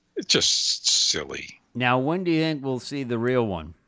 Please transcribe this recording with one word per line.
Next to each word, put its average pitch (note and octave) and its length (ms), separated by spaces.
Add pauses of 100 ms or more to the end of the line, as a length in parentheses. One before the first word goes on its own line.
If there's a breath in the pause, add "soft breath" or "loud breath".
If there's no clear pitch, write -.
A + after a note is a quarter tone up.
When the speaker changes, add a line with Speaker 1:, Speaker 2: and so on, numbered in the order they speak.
(160)
Speaker 1:
it's - 100
just - 600
silly. C#2+ 760 (140)
Speaker 2:
Now, B2 240
when D#3+ 260
do F3 60
you D#3+ 120
think D#3 200
we'll C3 160
see C#3 260
the A#2+ 140
real B2 280
one? E2 260 (160)